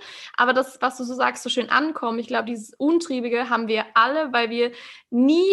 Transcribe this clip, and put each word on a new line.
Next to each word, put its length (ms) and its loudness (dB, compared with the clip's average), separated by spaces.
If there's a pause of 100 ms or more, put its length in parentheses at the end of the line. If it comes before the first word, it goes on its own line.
(360)
Aber 160 4
das, 300 0
was 160 -2
du 80 -8
so 80 -8
sagst, 300 -2
so 60 -6
schön 200 -2
ankommen, 500 -2
ich 80 -8
glaub, 180 -2
dieses 280 -10
Untriebige 760 0
haben 200 -2
wir 240 0
alle, 400 2
weil 160 0
wir 220 -2 (380)
nie 440 4